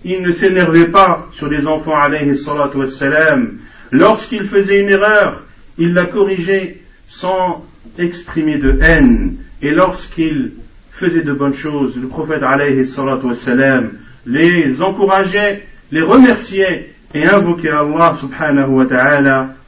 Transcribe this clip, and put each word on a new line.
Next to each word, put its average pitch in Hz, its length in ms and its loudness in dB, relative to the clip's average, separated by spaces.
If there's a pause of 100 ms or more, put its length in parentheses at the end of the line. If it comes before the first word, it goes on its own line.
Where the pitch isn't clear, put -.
Il 185 160 -4
ne 180 100 -2
s'énervait 170 560 4
pas 190 460 2
sur 147 160 -8
les 147 180 -2
enfants, 156 300 -2
alayhi 143 400 0
salatu 139 400 -4
wassalam. 139 800 0 (340)
Lorsqu'il 202 540 0
faisait 196 340 2
une 202 100 0
erreur, 208 540 2 (340)
il 170 160 0
la 175 120 2
corrigeait 190 720 -2 (300)
sans 185 580 -4 (320)
exprimer 160 600 -4
de 135 240 2
haine. 127 560 4 (240)
Et 143 100 -2
lorsqu'il 160 800 -2 (400)
faisait 170 320 -2
de 143 100 -4
bonnes 139 200 -2
choses, 139 440 -4
le 127 100 -8
prophète, 156 360 -6
alayhi 135 420 0
salatu 131 420 -6
wassalam, 123 640 0 (340)
les 151 560 0
encourageait, 196 840 0 (280)
les 160 100 -2
remerciait 196 920 2 (220)
et 151 100 -2
invoquer 170 440 2
Allah 151 460 0
subhanahu 139 600 -2
wa 131 100 4
ta'ala 135 640 2 (180)